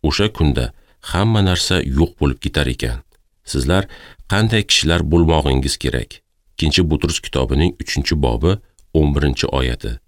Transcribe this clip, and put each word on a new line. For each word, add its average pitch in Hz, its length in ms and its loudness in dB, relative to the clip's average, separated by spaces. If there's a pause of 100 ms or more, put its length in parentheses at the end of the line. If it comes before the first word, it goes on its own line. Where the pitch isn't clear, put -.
O'sha 82 240 0
kunda 67 380 0 (380)
hamma 107 380 2
narsa 92 340 0 (100)
yo'q 69 320 2
bo'lib 67 220 0
ketar - 280 -2
ekan. 60 300 -4 (500)
Sizlar 76 360 0 (460)
qanday 107 340 0
kishilar 82 380 0
bo'lmog'ingiz 73 760 2
kerak? 62 320 -4 (500)
Ikkinchi 80 240 2
Butrus 78 360 -2
kitobining 67 600 0
uchinchi - 360 -4
bobi, 69 420 0 (360)
o'n 73 200 2
birinchi 69 340 0
oyati. 62 440 -4 (160)